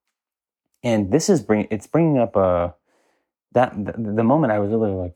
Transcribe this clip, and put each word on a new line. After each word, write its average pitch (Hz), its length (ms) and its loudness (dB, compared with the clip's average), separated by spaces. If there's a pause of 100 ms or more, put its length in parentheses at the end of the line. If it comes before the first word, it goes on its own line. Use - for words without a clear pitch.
(840)
and 107 280 0
this 160 180 2
is 170 120 4
bring-, 107 280 0
it's 104 160 -6
bringing 156 320 0
up 117 180 -2
a, 90 380 0 (800)
that, 123 220 0 (120)
the, - 60 -6
the 110 320 -4
moment 131 280 2
I 107 60 0
was 101 140 -2
really 110 200 0
like, 90 240 -6